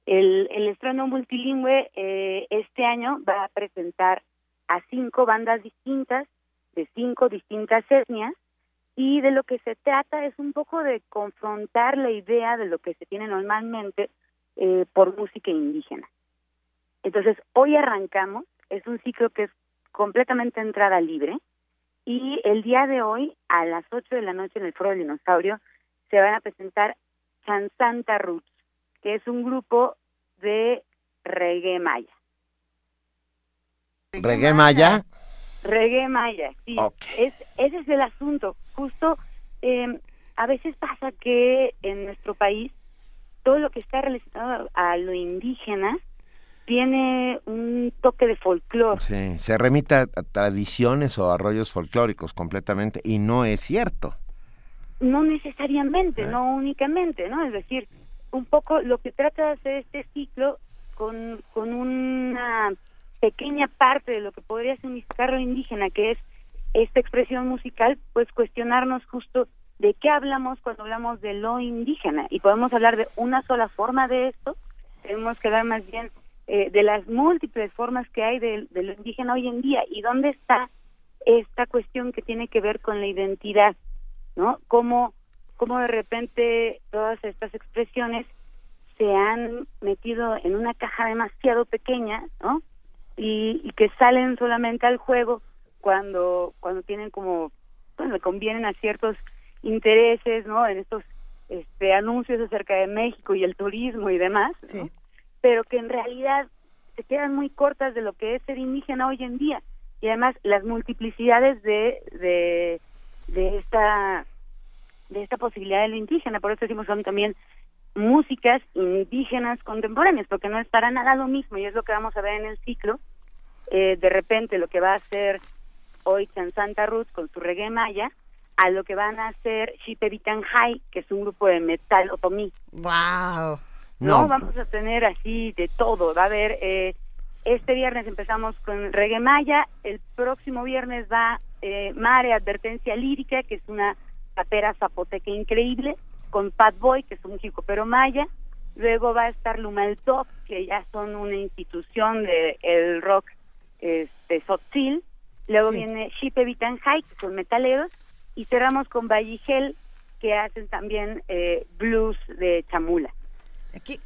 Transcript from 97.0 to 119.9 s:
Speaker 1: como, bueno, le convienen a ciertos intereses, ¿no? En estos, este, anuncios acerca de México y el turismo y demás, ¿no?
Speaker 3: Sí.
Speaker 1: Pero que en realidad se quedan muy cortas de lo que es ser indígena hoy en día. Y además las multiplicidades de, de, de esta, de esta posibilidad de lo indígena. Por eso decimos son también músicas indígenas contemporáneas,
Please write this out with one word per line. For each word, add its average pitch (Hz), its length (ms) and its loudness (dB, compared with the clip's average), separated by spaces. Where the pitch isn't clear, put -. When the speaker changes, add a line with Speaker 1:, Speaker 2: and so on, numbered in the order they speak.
Speaker 1:
como, 175 420 -6
bueno, - 180 -4
le 185 60 -4
convienen 214 440 -4
a 208 80 -2
ciertos 208 440 -4
intereses, 226 840 4
¿no? 220 200 2
En 196 120 -2
estos, 196 260 -8
este, 190 440 -2
anuncios 233 480 0
acerca 208 340 -4
de 190 140 2
México 214 460 -4
y 185 100 2
el 180 100 0
turismo 208 560 -4
y 185 80 2
demás, 202 340 2
¿no? - 60 -20
Speaker 3:
Sí. 208 220 -10
Speaker 1:
Pero 240 220 6
que - 120 -2
en 233 140 -4
realidad 254 560 -2
se 233 60 -10
quedan 285 320 -2
muy 277 160 -2
cortas 277 440 0
de 233 60 -6
lo 208 140 -4
que 220 220 -4
es 247 60 -8
ser 269 160 -8
indígena 262 500 -4
hoy 262 120 -4
en 247 180 -8
día. 294 240 -2
Y 220 80 -2
además 240 340 2
las 202 220 2
multiplicidades 233 1000 2
de, 214 340 2
de, 175 680 0
de 190 320 0
esta, 202 640 2
de 202 160 -8
esta 247 140 -6
posibilidad 202 440 0
de 220 60 2
lo 220 80 -6
indígena. 220 420 -2
Por 202 140 -2
eso 208 80 -6
decimos 214 260 -4
son 208 160 -2
también 202 320 -2
músicas 247 640 4
indígenas 233 920 -2
contemporáneas, 226 640 0